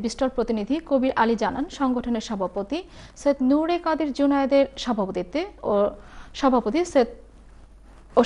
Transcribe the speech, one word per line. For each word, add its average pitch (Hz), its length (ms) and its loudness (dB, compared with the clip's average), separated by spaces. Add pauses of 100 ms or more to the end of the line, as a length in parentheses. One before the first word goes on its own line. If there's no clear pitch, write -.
ব্রিস্টল 233 360 -2
প্রতিনিধি 220 380 -2 (140)
কবির 262 320 2
আলী 226 220 2
জানান, 208 220 -2 (140)
সংগঠনের 240 500 -2
সভাপতি 202 500 -4 (420)
সৈয়দ 277 160 2 (120)
নূরে 320 360 2
কাদের 320 320 0
জুনায়েদের 277 480 4 (180)
সভাপতিত্বে 202 580 -4 (300)
ও - 20 2 (680)
সভাপতি 254 400 2 (120)
সৈয়দ 240 180 4 (1080)
ও 247 80 8